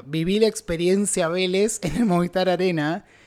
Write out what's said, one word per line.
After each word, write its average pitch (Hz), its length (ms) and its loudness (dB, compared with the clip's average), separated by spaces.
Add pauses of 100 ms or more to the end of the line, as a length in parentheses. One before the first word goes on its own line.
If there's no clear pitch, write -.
viví 160 340 -2
la 226 60 4
experiencia 185 840 0
Vélez 185 500 0
<laughs> - 40 -8
en 156 120 -2
el 240 100 2
Movistar 180 420 0
Arena 175 580 0 (200)